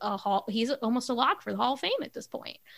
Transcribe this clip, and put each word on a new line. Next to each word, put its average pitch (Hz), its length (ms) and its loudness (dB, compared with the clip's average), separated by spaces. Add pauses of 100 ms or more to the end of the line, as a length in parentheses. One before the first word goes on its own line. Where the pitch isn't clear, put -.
a 208 160 -2
Hall, 196 320 2
he's 226 220 2
almost 240 400 0
a 247 40 2
lock 277 280 2
for 208 80 -6
the 196 80 -4
Hall 247 160 2
of 269 60 -8
Fame 370 100 0 (120)
at - 120 -10
this - 140 -10
point. - 280 -10 (220)